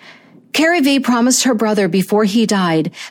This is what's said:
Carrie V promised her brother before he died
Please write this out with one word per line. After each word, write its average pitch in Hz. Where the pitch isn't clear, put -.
Carrie 330
V 277
promised 240
her 254
brother 214
before 196
he 214
died 170